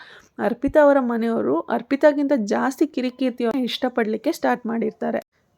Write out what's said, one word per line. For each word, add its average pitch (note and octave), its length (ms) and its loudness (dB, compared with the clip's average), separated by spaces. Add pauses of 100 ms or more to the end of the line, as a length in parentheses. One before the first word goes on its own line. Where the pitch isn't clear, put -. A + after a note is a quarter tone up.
(380)
ಅರ್ಪಿತಾ B3 420 0
ಅವರ C#4+ 200 8
ಮನೆಯವರು A#3 600 -2
ಅರ್ಪಿತಾಗಿಂತ C#4 760 0
ಜಾಸ್ತಿ A#3+ 500 0
ಕಿರಿಕ್ B3+ 320 -6
ಕೀರ್ತಿ B3 260 -2
ಅವ್ರನ್ನ A#3+ 200 -2
ಇಷ್ಟಪಡ್ಲಿಕ್ಕೆ A#3 680 -2
ಸ್ಟಾರ್ಟ್ B3 340 -2
ಮಾಡಿರ್ತಾರೆ. A3+ 540 -4 (380)